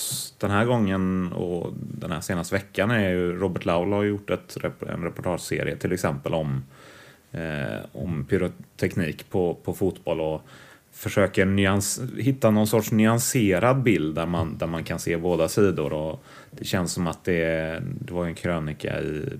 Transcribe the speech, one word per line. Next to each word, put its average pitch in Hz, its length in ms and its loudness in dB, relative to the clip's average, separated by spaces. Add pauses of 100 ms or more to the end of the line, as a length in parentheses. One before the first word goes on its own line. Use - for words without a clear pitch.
(380)
den 101 140 0
här 101 140 4
gången 95 680 0
och 87 400 -4
den - 380 -8
här 82 100 -4
senaste 90 340 -2
veckan 98 360 0
är 104 180 2
ju 90 300 0
Robert 92 260 0
Laul 90 280 2
har 101 100 2
gjort 104 260 -2
ett - 320 -4
rep-, - 320 -6
en 82 100 -4
reportageserie 85 720 -4
till - 160 -2
exempel 80 420 -2
om, 71 300 -2 (680)
eh, 71 480 -6 (120)
om 76 380 -4
pyroteknik 87 1000 -2
på, 90 240 2
på - 200 -6
fotboll 82 480 -2
och 78 200 -2 (500)
försöker 101 540 2
nyans-, 98 720 0
hitta 131 320 4
någon 107 180 6
sorts 107 240 2
nyanserad 113 920 4
bild 78 320 2
där 82 100 -2
man, 82 320 -2
där 85 100 -2
man 82 160 -4
kan 85 160 -4
se 85 180 -2
båda 82 300 2
sidor. 80 460 4
Och 78 300 -4 (280)
det - 140 -10
känns 90 280 0
som 87 140 0
att - 160 -6
det, 82 560 0 (220)
det 120 120 -10
var 87 120 -2
en 82 100 -4
krönika 78 680 -4
i, 76 380 -6